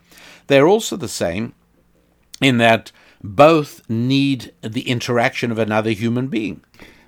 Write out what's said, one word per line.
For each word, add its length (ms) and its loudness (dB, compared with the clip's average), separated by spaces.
They're 200 6
also 280 0
the 120 -8
same 460 -6
in 160 2
that 320 2
both 680 2
need 640 -2
the 260 -8
interaction 640 -2
of 60 -4
another 320 0
human 360 -4
being. 360 -8